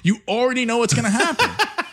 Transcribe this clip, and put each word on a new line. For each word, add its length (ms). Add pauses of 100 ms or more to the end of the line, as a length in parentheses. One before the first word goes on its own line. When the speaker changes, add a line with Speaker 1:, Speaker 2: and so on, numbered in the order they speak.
Speaker 1:
You 220
already 380
know 140
what's 160
gonna 160
happen. 400
Speaker 2:
<laughs> 420